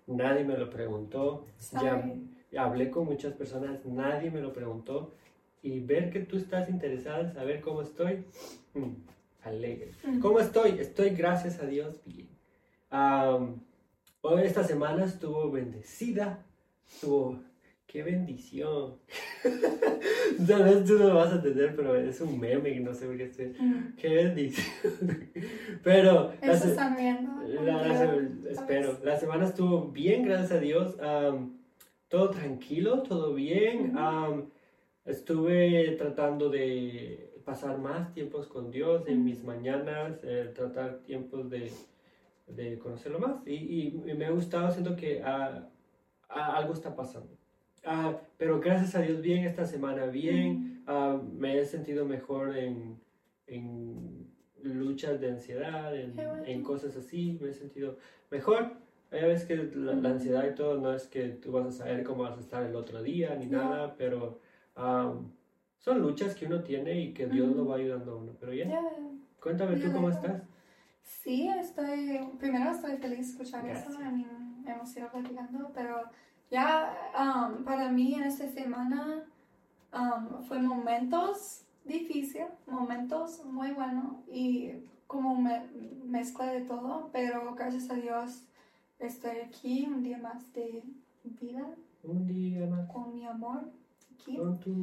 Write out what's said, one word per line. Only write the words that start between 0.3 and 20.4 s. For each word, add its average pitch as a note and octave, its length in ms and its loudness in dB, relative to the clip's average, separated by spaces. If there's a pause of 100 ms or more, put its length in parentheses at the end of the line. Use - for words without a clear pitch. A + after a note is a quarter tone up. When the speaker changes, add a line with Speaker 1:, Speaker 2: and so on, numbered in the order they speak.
Speaker 1:
me C3+ 120 0
lo B2 140 -4
preguntó. A#2 720 -4 (140)
Speaker 2:
Sorry. - 640 -2 (300)
Speaker 1:
Ya C3 100 -2
hablé B2+ 260 2
con E3 180 0
muchas C#3+ 260 -4
personas, C3+ 520 -6
nadie C#3+ 460 -2
me D#3 100 -4
lo C3 120 -6
preguntó. B2 600 -8 (480)
Y C3 200 -6
ver D3 320 2
que G3 80 -2
tú F#3+ 160 -4
estás F#3 320 -2
interesada D3+ 540 -2
en E3+ 120 -4
saber C#3+ 280 -4
cómo D#3 200 -4
estoy, F3+ 420 -2 (500)
mm, C3+ 180 -4 (500)
alegre. A#2 480 -6 (140)
Speaker 2:
Mm. C4 160 2
Speaker 1:
¿Cómo G#3+ 180 8
estoy? A3 400 6
Estoy, G3 320 2
gracias F3 500 2
a C#3+ 60 -4
Dios, D3 380 -4
bien. - 240 -18 (600)
Am, C3+ 720 4 (600)
hoy, E3+ 240 6
esta F#3+ 180 4
semana D#3 420 2
estuvo D#3 460 -2
bendecida, F3+ 920 -4 (440)
estuvo, C3 520 0 (480)
qué D3+ 160 -8
bendición. D3+ 960 -4 (440)
<laughs> E4 1040 4